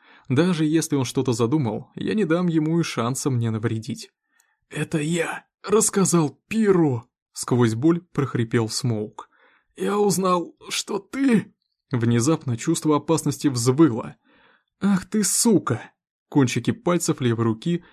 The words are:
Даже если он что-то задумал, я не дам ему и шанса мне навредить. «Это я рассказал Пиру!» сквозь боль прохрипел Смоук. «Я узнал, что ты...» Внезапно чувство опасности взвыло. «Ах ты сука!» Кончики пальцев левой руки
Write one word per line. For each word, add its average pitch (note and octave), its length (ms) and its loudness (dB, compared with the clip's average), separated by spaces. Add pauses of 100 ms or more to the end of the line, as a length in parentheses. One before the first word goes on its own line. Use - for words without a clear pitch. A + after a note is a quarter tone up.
(300)
Даже D#3+ 360 2
если D3+ 300 0
он C3+ 100 0
что-то B2+ 280 0
задумал, A#2 600 -2
я - 180 -4
не G#3+ 120 0
дам F3 220 0
ему D#3+ 320 0
и D#3+ 40 2
шанса B2+ 460 -4
мне A#2 200 0
навредить. A2 640 -6 (580)
«Это D3+ 300 -4
я D#3+ 460 -4 (180)
рассказал F3+ 840 0
Пиру!» F3+ 580 2 (280)
сквозь A#2+ 420 0
боль E3 260 2
прохрипел A#2+ 680 -2
Смоук. A2 600 -6 (460)
«Я G3 220 -2
узнал, F3+ 580 0 (140)
что G#3 300 -6
ты...» C4 540 0 (380)
Внезапно A#2+ 640 0
чувство D#3 400 0
опасности D3 500 -2
взвыло. C3 680 2 (640)
«Ах F#3+ 240 0
ты G#3+ 180 -2
сука!» - 680 0 (380)
Кончики B2 420 2
пальцев E3+ 500 -2
левой A#2 240 0
руки E3 460 -2